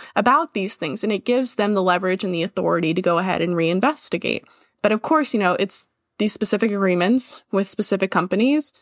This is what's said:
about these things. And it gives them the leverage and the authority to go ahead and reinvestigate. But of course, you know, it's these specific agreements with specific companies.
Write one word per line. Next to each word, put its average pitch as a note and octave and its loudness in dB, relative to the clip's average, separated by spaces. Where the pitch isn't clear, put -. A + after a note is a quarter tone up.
about C4+ 2
these G3 -4
things. D#3+ -6
And A3 -2
it G3 -4
gives B3 0
them G#3 0
the G3 2
leverage F#3 0
and F#3 -4
the E3 -2
authority E3+ 0
to F3+ -2
go F3 0
ahead F#3 -2
and F3 -2
reinvestigate. F#3 -2
But G#3 2
of G#3+ 0
course, D#4 0
you A3 0
know, F3+ 2
it's - 0
these G#3 2
specific G#3+ 0
agreements G3 0
with G3 0
specific F#3+ 0
companies. A3 0